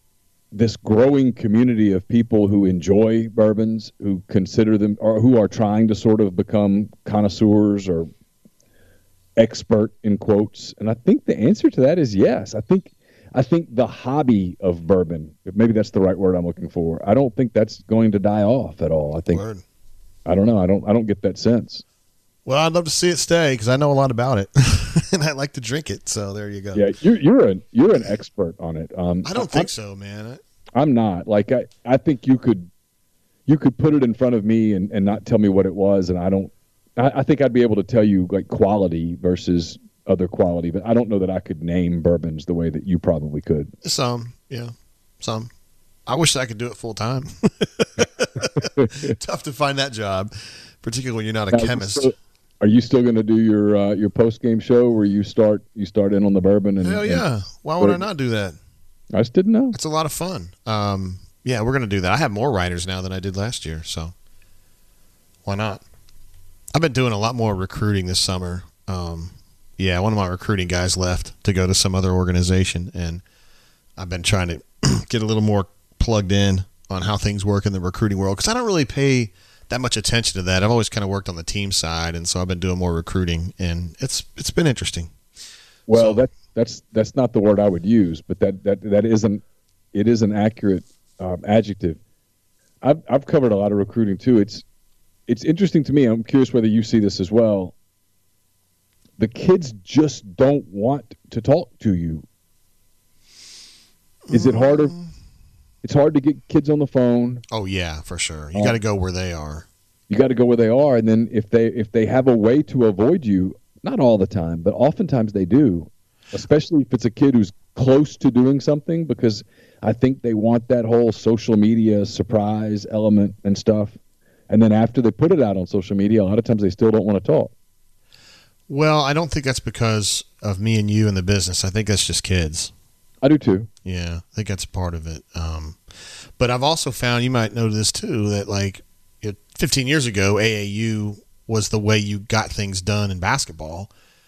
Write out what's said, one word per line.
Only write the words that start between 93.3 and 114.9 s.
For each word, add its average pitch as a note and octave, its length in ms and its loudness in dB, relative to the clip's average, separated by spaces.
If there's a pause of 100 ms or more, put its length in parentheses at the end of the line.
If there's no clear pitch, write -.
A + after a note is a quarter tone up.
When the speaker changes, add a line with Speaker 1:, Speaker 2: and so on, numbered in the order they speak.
Speaker 1:
a G2+ 40 2
lot G2+ 160 0
of G#2 60 0
recruiting G2+ 400 -2
too. B2 200 4
It's, - 260 -2 (640)
it's B2 160 -2
interesting E3+ 400 2
to - 80 -4
me. C#3 140 4
I'm A2+ 180 0
curious C3 280 2
whether A#2 140 2
you A2 160 4
see A2+ 160 0
this G2+ 220 0
as F#2 100 -4
well. G#2 440 2 (1400)
The A2 100 0
kids E3+ 440 0 (120)
just C#3 520 0
don't C#3 300 2
want A#2 480 -4 (160)
to A#2 100 -4
talk D3 400 0
to G2+ 140 0
you. E2 320 -6 (2000)
Is A#2 140 4
it B2 80 4
harder? C#3+ 340 2
Speaker 2:
Mm. F3 180 -12 (760)
Speaker 1:
It's - 120 -6
hard D3+ 200 4
to D3 60 4
get C3+ 280 -2
kids C#3+ 200 0
on D3+ 100 2
the C#3+ 80 0
phone. A#2+ 640 0
Speaker 2:
Oh, A2 140 -4
yeah, F2 380 -4
for E2+ 160 -12
sure. D2+ 320 -8
You F#2+ 100 -4
Speaker 1:
Uh, G#2 40 2
Speaker 2:
gotta A#2 140 2
go G#2+ 160 -2
where F#2 180 -2
they F2+ 200 -6
are. D2+ 340 -10 (420)
Speaker 1:
You G2+ 100 -2
gotta C3 160 2
go A#2+ 100 2
where A#2+ 120 4
they A2+ 120 4
are, C3+ 280 4
and A2 120 2
then A2+ 240 2
if A2 180 -2
they, A2+ 160 4
if G#2 260 -4
they A2 140 2
have B2+ 220 2
a A#2+ 80 6
way A#2 280 2
to B2 220 2
avoid A#2+ 380 2
you, F#2+ 300 0 (280)
not B3+ 180 -4
all A#2+ 180 4
the F#2+ 80 2
time, E2+ 360 -4
but F#2 120 0
oftentimes B2 580 0